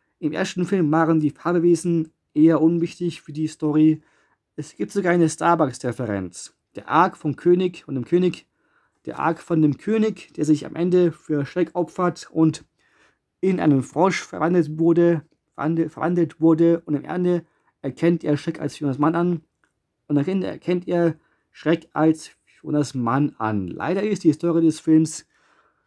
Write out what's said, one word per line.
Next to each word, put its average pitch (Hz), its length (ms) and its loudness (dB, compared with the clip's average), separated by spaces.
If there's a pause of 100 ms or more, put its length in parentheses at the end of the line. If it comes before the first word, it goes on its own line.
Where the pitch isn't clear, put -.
(200)
Im 156 140 -4
ersten 185 320 -4
Film 180 260 0
waren 160 300 2
die 151 80 0
Fabelwesen 170 840 0 (220)
eher 156 280 4
unwichtig 170 600 -2
für - 100 -18
die 151 160 -4
Story. 156 560 2 (540)
Es - 180 -14
gibt 208 160 -8
sogar 180 220 0
eine 170 160 4
Starbucks-Referenz. 127 1200 -4 (220)
Der - 140 -16
Ark 160 260 2
vom 147 220 -6
König 180 500 0
und 139 80 -8
dem 127 80 -6
König, 180 460 -2 (560)
der 60 120 -12
Ark 160 240 -4
von 160 200 0
dem 147 160 2
König, 220 560 -4
der 160 100 -6
sich 147 220 0
am - 100 -14
Ende 175 380 2
für 147 320 -4
Shrek 170 280 -2
opfert 175 560 -4
und 160 360 0 (720)
in 185 220 0
einen 143 200 4
Frosch 185 420 -2
verwandelt 156 540 -2
wurde, 170 460 2 (320)
verwandel-, 160 340 -2
verwandelt 170 520 -4
wurde 165 400 4
und 147 160 -4
am - 80 -8
Ende 175 400 -2 (360)
erkennt 165 440 0
er 147 100 2
Shrek - 240 -8
als - 160 -6
Fionas 139 240 -4
Mann 156 160 2
an 170 260 0 (640)
und 147 100 0
am 139 100 0
Ende 185 200 -2
erkennt 180 380 -4
er 170 300 0 (380)
Shrek 160 400 -2
als 156 380 0 (120)
Fionas - 500 -4
Mann 131 440 0
an. 107 320 -4
Leider 180 340 -4
ist 208 220 -4
die 156 80 4
Story 170 300 -2
des 160 180 0
Films 160 440 0 (600)